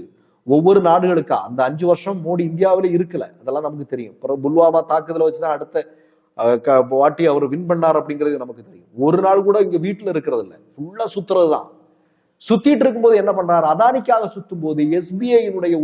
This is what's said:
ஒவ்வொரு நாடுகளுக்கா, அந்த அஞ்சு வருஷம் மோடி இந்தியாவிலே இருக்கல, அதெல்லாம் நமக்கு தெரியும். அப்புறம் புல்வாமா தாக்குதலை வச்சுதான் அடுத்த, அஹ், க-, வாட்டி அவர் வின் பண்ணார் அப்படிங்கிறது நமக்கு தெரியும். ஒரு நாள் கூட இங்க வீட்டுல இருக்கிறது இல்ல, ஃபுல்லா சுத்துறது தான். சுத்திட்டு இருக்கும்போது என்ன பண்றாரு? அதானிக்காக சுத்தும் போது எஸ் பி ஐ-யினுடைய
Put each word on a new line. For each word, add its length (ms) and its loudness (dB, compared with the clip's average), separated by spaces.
ஒவ்வொரு 340 4
நாடுகளுக்கா, 580 2
அந்த 200 -6
அஞ்சு 180 -6
வருஷம் 400 -2
மோடி 240 -2
இந்தியாவிலே 460 0
இருக்கல, 280 -4
அதெல்லாம் 260 -6
நமக்கு 200 -12
தெரியும். 300 -10
அப்புறம் 280 -2
புல்வாமா 360 4
தாக்குதலை 340 -2
வச்சுதான் 300 -2
அடுத்த, 200 -12
அஹ், 280 2
க-, 240 4
வாட்டி 360 2
அவர் 260 0
வின் 180 -6
பண்ணார் 300 0
அப்படிங்கிறது 440 -4
நமக்கு 240 -16
தெரியும். 200 -20
ஒரு 200 2
நாள் 220 2
கூட 180 2
இங்க 200 -2
வீட்டுல 280 -6
இருக்கிறது 320 -4
இல்ல, 100 -20
ஃபுல்லா 340 -8
சுத்துறது 400 2
தான். 120 -10
சுத்திட்டு 420 2
இருக்கும்போது 380 4
என்ன 100 0
பண்றாரு? 420 0
அதானிக்காக 600 2
சுத்தும் 300 -12
போது 180 -2
எஸ் 200 -6
பி 100 -4
ஐ-யினுடைய 440 0